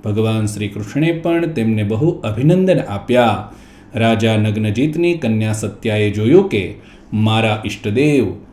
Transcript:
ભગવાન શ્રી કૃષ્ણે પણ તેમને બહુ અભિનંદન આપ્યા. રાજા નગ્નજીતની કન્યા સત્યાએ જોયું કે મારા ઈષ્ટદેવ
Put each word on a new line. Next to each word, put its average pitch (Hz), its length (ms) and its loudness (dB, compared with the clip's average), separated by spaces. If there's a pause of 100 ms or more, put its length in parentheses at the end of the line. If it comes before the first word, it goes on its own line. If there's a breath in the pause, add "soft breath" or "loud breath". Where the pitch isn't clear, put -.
ભગવાન 110 400 0
શ્રી 104 220 -6
કૃષ્ણે 143 440 -2
પણ 170 360 -2
તેમને 113 360 0
બહુ 110 260 0
અભિનંદન 160 680 2
આપ્યા. 107 720 0 (440 loud breath)
રાજા 110 420 2
નગ્નજીતની 110 760 0
કન્યા 110 400 0
સત્યાએ 107 560 -2
જોયું 127 400 4
કે 90 260 -4 (380 loud breath)
મારા 110 520 0
ઈષ્ટદેવ 120 600 0 (280)